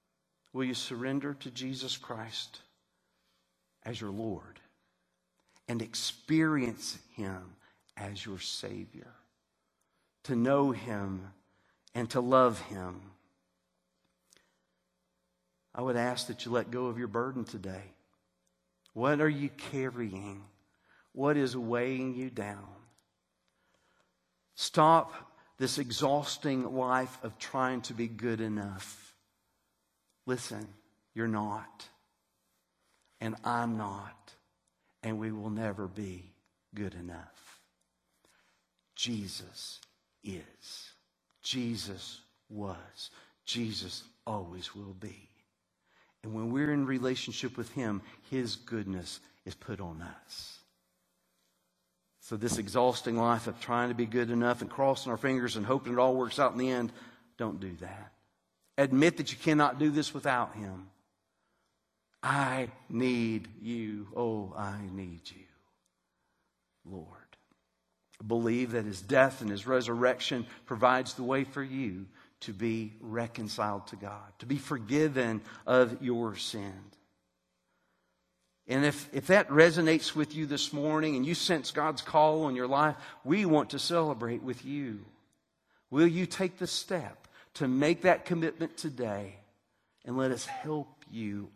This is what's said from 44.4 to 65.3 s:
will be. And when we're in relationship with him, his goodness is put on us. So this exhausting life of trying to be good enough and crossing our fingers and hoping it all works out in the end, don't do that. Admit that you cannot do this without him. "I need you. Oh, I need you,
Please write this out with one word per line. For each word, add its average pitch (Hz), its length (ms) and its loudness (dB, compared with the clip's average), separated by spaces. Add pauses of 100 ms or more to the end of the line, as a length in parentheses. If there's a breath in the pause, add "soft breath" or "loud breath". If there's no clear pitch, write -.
will 101 260 -12
be. 104 280 -16 (920 soft breath)
And 110 120 -10
when 113 180 -2
we're 147 200 2
in 143 140 2
relationship 127 720 -2
with 117 160 -6
him, 107 280 -2 (300 loud breath)
his 123 240 -2
goodness 98 640 -6 (260 soft breath)
is 90 120 -12
put 101 240 -10
on 80 200 -10
us. - 580 -16 (1600)
So - 160 -8
this 113 220 -2
exhausting 117 580 2
life 117 320 2
of - 120 -8
trying 120 280 0
to 120 80 -4
be 120 100 0
good 117 240 0
enough 120 300 2
and 117 100 -8
crossing 135 400 0
our 113 80 -2
fingers 123 380 0
and 101 100 -2
hoping 127 280 0
it 123 40 0
all 131 160 6
works 127 240 -2
out 131 140 4
in 117 60 -6
the 131 120 2
end, 120 220 0 (440 loud breath)
don't 104 220 -4
do 95 220 -8
that. 95 320 -14 (640)
Admit 139 380 6
that - 160 -4
you - 60 -10
cannot 147 420 6
do 151 100 6
this 147 240 0
without 131 400 0
him. 95 340 -10 (1300)
"I 131 480 0 (180)
need 117 600 0 (120)
you. 107 460 -6 (100)
Oh, 107 400 -2
I 101 220 -6 (140)
need 90 360 -10
you, 92 160 -20 (1400)